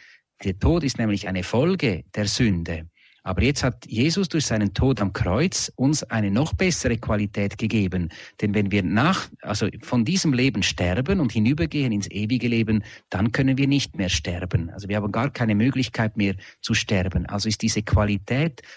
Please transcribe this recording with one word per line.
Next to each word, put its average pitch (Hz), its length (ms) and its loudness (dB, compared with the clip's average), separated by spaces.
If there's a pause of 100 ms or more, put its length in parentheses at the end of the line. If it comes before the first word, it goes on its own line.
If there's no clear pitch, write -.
(440)
Der 95 140 -2
Tod 151 260 2
ist 131 140 -2
nämlich 107 280 -2
eine 92 160 -4
Folge 131 600 0 (100)
der 104 140 0
Sünde. 85 640 0 (320)
Aber 95 200 0
jetzt 139 220 2
hat - 240 -4
Jesus 165 400 0
durch 151 180 0
seinen 104 260 0
Tod 123 280 2
am 98 120 0
Kreuz 110 640 0
uns 143 300 0
eine 107 260 0
noch 135 240 2
bessere 98 420 0
Qualität 104 600 -2
gegeben. 92 520 0 (300)
Denn 104 140 0
wenn 101 160 2
wir 98 140 2
nach, 120 440 2 (140)
also 104 240 -2 (160)
von 117 220 0
diesem 165 280 2
Leben 120 300 2
sterben 123 560 0
und 127 140 0
hinübergehen 143 580 2
ins 101 180 -2
ewige 107 380 -2
Leben, 110 380 2 (260)
dann 107 220 0
können 131 260 2
wir 139 80 2
nicht 139 300 0
mehr 92 140 -2
sterben. 87 600 -2
Also 98 180 -12
wir 101 100 -2
haben 101 120 -2
gar 123 200 -2
keine 110 260 0
Möglichkeit 120 600 0
mehr 98 200 0 (240)
zu - 120 -4
sterben. 92 540 0
Also 104 220 -4
ist 110 140 -2
diese 107 200 0
Qualität 110 800 0 (140)